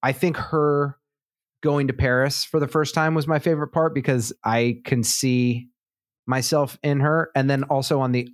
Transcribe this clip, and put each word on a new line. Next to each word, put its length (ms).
I 100
think 240
her 640
going 240
to 80
Paris 500
for 160
the 80
first 260
time 200
was 140
my 100
favorite 300
part 260
because 380
I 400
can 200
see 640
myself 560
in 180
her. 360
And 120
then 160
also 360
on 120
the 220